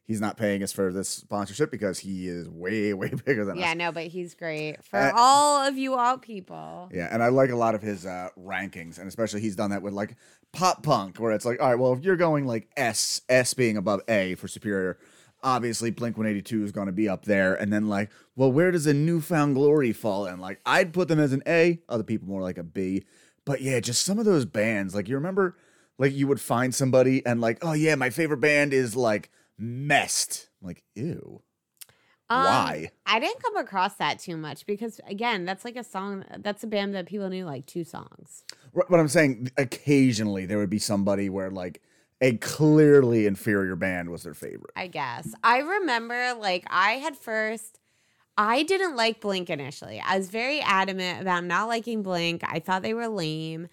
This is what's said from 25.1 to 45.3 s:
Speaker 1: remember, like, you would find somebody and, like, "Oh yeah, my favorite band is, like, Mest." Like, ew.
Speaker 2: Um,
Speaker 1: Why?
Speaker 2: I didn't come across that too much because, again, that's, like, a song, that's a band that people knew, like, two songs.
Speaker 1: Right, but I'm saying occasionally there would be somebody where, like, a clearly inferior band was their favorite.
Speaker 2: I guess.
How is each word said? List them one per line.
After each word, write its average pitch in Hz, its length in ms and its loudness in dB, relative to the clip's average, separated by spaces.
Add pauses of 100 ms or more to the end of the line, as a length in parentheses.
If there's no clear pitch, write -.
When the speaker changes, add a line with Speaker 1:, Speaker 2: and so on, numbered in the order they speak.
Speaker 1:
remember, 185 400 -2 (420)
like, 135 140 4
you 139 160 0
would 127 120 2
find 127 320 0
somebody 131 540 4
and, 120 140 2
like, 113 220 0
"Oh 165 100 -2
yeah, 156 240 4
my 131 140 0
favorite 151 280 0
band 147 340 4
is, 127 220 2
like, 110 360 0 (280)
Mest." - 880 -2 (120)
Like, 90 240 -14 (100)
ew. 117 480 -10 (880)
Speaker 2:
Um, 254 140 2
Speaker 1:
Why? 82 460 2 (140)
Speaker 2:
I 214 140 2
didn't 427 240 -4
come 427 140 -4
across 196 400 -2
that 151 240 -2
too 170 160 -10
much 156 280 -10
because, 214 440 -8
again, 202 360 -4
that's, 190 200 -8
like, 240 120 -12
a 240 60 -12
song, 196 420 -10 (140)
that's 202 240 -8
a 226 60 -10
band 202 260 -2
that 180 120 -6
people 196 220 -8
knew, 185 160 -6
like, 139 220 -10
two 175 160 -8
songs. - 640 -16 (280)
Speaker 1:
Right, 175 160 0
but 175 120 6
I'm 156 80 4
saying 127 500 2
occasionally 120 880 2
there 104 120 -2
would 101 120 0
be 107 80 0
somebody 101 500 0
where, 95 220 -4
like, 92 320 -10 (380)
a 127 160 4
clearly 143 880 6
inferior 98 480 0
band 90 360 -2
was 82 120 -10
their 78 120 -14
favorite. - 420 -14
Speaker 2:
I 185 100 -8
guess. 143 560 -8